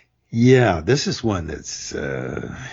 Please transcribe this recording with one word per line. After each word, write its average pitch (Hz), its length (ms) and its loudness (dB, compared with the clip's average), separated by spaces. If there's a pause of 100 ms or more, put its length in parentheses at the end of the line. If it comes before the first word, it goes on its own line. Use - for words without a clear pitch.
(300)
Yeah, 117 500 6
this 117 260 0
is 175 160 -4
one 95 240 -2
that's, - 480 -12
uh, 67 600 -8 (180)